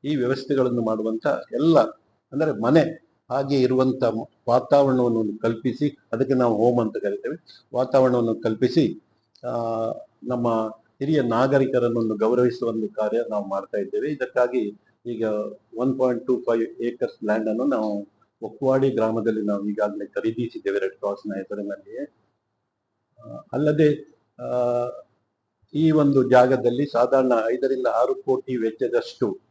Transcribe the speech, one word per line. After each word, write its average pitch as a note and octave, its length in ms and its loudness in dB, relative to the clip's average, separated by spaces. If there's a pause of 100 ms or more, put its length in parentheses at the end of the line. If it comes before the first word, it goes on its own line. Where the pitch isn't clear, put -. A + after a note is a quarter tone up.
ಈ D3 120 -2
ವ್ಯವಸ್ಥೆಗಳನ್ನು B2+ 640 0
ಮಾಡುವಂತ A2 440 -2 (280)
ಎಲ್ಲ, D3+ 260 4 (520)
ಅಂದ್ರೆ C#3+ 300 -2
ಮನೆ C#3+ 200 6 (500)
ಹಾಗೆ C#3 300 0
ಇರುವಂತ B2+ 420 2 (460)
ವಾತಾವರಣವನ್ನು B2 880 2
ಕಲ್ಪಿಸಿ, A#2 580 -2 (140)
ಅದಕ್ಕೆ B2+ 220 0
ನಾವು A#2+ 240 2
ಹೋಮ್ A#2+ 220 4
ಅಂತ G#2+ 240 -2
ಕರಿತೇವೆ, G2+ 640 -8 (100)
ವಾತಾವರಣವನ್ನು B2 600 2
ಕಲ್ಪಿಸಿ, A#2 680 0 (460)
ಆ, A#2+ 40 -6 (720)
ನಮ್ಮ A#2 500 -2 (260)
ಹಿರಿಯ D3 220 2
ನಾಗರಿಕರನ್ನು B2 800 2
ಒಂದು A2 180 -2
ಗೌರವಿಸುವ A#2+ 520 2
ಒಂದು A2 200 -4
ಕಾರ್ಯ G#2+ 300 -2 (100)
ನಾವು G#2 200 -4
ಮಾಡ್ತಾ G2 280 -6
ಇದ್ದೇವೆ. G#2 340 -4
ಇದಕ್ಕಾಗಿ B2 720 -2 (240)
ಈಗ A2+ 180 -6 (540)
ಒನ್ C3 220 0
ಪಾಯಿಂಟ್ B2 280 0
ಟೂ B2+ 140 0
ಫೈವ್ A2+ 400 -2
ಏಕರ್ಸ್ A#2+ 420 -6
ಲ್ಯಾಂಡ್ A2 260 0
ಅನ್ನು A#2 160 -2
ನಾವು G#2+ 420 -2 (340)
ಒಕ್ವಾಡಿ C3 480 0
ಗ್ರಾಮದಲ್ಲಿ A2 560 0
ನಾವು G2+ 240 -2
ಈಗಾಗಲೇ G#2 360 -4
ಖರೀದಿಸಿದ್ದೇವೆ A2 720 -4
ರೆಡ್ F#2+ 140 -4
ಕ್ರಾಸ್‌ನ G2+ 440 -6
ಹೆಸರಿನಲ್ಲಿಯೇ. G2+ 760 -8 (1080)
ಆ, - 160 -18 (180)
ಅಲ್ಲದೆ, D3+ 640 0 (260)
ಆ, B2 440 -2 (840)
ಈ D#3 180 2
ಒಂದು C#3 380 4
ಜಾಗದಲ್ಲಿ B2+ 560 4
ಸಾಧಾರಣ B2+ 460 2 (160)
ಐದರಿಂದ B2+ 400 -2
ಆರು B2 280 0
ಕೋಟಿ C3 420 -4
ವೆಚ್ಚದಷ್ಟು A2+ 840 -2 (120)